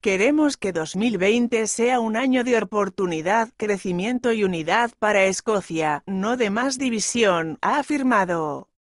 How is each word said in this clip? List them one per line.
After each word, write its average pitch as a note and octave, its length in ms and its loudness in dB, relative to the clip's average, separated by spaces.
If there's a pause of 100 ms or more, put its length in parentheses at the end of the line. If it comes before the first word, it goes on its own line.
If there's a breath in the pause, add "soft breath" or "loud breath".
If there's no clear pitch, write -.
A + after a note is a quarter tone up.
"Queremos C4+ 560 2
que F#3+ 160 -4
dos D#3+ 240 -4
mil A3 200 0
veinte A3 520 2
sea A#3+ 320 0
un A3 160 -2
año B3+ 260 0
de A#3+ 160 2
oportunidad, G3 960 -2
crecimiento G#3 760 -2
y A3 100 0
unidad F#3 560 0
para G#3 280 4
Escocia, E3+ 760 -2
no G3 320 -2
de A3+ 140 0
más B3+ 280 -2
división", G3+ 840 0
ha A3+ 160 2
afirmado. F#3+ 920 0 (120)